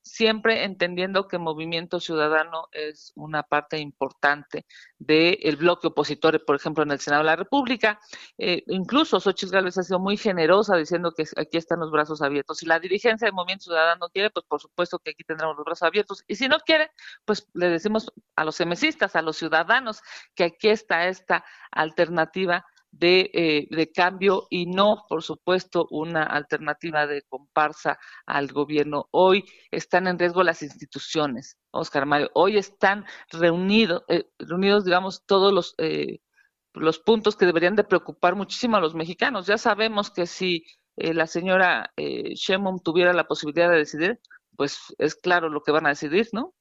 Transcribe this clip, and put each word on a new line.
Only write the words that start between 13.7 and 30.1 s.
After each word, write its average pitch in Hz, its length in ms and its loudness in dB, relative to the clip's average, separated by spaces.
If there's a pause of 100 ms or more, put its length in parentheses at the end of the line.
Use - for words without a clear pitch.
quiere, 202 200 -2
pues - 180 -8
por 147 140 -4
supuesto 175 360 -6
que - 120 -10
aquí 160 140 -18
tendremos 160 320 -6
los 147 100 -10
brazos 170 200 -4
abiertos. 196 400 -2
Y 208 100 -8
si 262 120 -4
no 302 120 2
quiere, 320 300 0 (360)
pues 208 260 -4
le 175 160 0
decimos 208 420 -2 (240)
a 156 100 0
los 156 180 -6
emesistas, 190 520 -2
a 170 60 2
los 160 160 -4
ciudadanos, 180 640 0 (340)
que 185 100 0
aquí 170 240 0
está 180 400 0
esta 185 360 -4 (260)
alternativa 170 960 0 (260)
de, 180 440 4
eh, 156 360 0
de 160 220 -2
cambio 190 560 2
y 180 160 -4
no, 196 460 2
por 160 120 -4
supuesto, - 680 -2
una 160 320 -4
alternativa 151 840 -4
de 143 220 -6
comparsa 147 680 -4 (260)
al 143 240 -4
gobierno. 147 640 -2
Hoy 185 340 4 (260)
están - 360 -2
en 180 120 -2